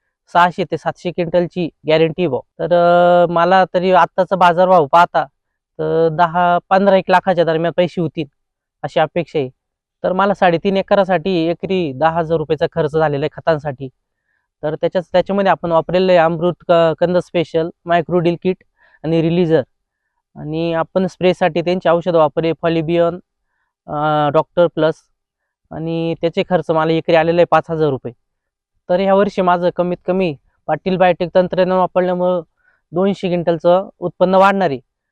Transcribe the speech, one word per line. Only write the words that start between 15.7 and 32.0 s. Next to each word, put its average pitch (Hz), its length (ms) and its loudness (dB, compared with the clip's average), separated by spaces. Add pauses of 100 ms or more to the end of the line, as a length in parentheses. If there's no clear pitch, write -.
वापरलेलं 180 400 0
आहे 180 60 6
अमृत 165 360 0 (140)
क-, 170 300 2
कंद 175 180 0
स्पेशल, 170 540 -4 (140)
मायक्रोडील 170 580 -2
किट 185 140 -4 (480)
आणि 165 180 0
रिलीजर. 165 400 0 (720)
आणि 156 360 -6
आपण 165 340 -2
स्प्रेसाठी 175 540 -2
त्यांची 175 280 -2
औषधं 170 300 0
वापरले, 160 340 0
फॉलिबियन, 170 640 -2 (680)
अ, 151 420 -2
डॉक्टर 160 380 0
प्लस, 156 280 -2 (760)
आणि 165 500 -6
त्याचे 170 300 -2
खर्च 175 200 -2
मला 160 220 0
एकरी 160 220 0
आलेला 165 260 2
आहे 170 100 4
पाच 160 200 2
हजार 156 200 0
रुपये. 123 220 -6 (760)
तर 180 120 0
ह्या 196 140 2
वर्षी 196 280 0
माझं 175 340 0
कमीत 180 200 -2 (100)
कमी 180 300 -2 (300)
पाटील 185 300 -4
बायोटेक 180 380 0
तंत्रज्ञान 185 440 0
वापरल्यामुळं 180 640 -2 (500)